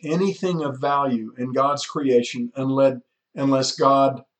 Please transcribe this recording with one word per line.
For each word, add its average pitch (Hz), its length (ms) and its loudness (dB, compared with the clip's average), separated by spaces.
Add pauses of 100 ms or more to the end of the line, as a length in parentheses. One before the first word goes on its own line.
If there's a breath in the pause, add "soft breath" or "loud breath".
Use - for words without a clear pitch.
anything 175 580 -2
of 131 180 -6
value 135 580 -2
in 123 160 -6
God's 135 320 0
creation 123 720 0
unled-, 135 460 2 (320)
unless 135 420 0
God 135 480 4 (160)